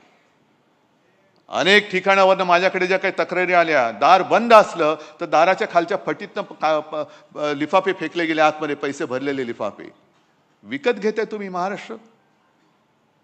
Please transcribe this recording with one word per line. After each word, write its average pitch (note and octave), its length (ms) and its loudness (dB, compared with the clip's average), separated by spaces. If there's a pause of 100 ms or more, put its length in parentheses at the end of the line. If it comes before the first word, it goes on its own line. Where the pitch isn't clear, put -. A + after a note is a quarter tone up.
(1500)
अनेक F#3+ 420 2
ठिकाणावरनं F#3+ 540 2
माझ्याकडे F#3 420 2
ज्या F#3 120 0
काही F#3 200 -4
तक्रारी F3+ 340 -2
आल्या, D3+ 400 2
दार D3+ 300 4
बंद G3+ 320 4
असलं E3 420 4 (240)
तर E3+ 60 -6
दाराच्या F3+ 460 2
खालच्या F3 340 0
फटीतनं F#3+ 360 -8
प-, - 100 -16
का-, D#3 280 -2
प-, - 580 -12
अ, D3 140 -4
लिफाफे F#3 400 -2
फेकले E3+ 340 -6
गेले D#3+ 140 -2
आतमध्ये, D3+ 340 0
पैसे C#3+ 300 -8
भरलेले C3+ 420 -6
लिफाफे. G#2+ 460 -10 (680)
विकत C3+ 280 -4
घेताय G#3+ 340 -4
तुम्ही G#3 240 -10
महाराष्ट्र? F#3 460 -8 (1300)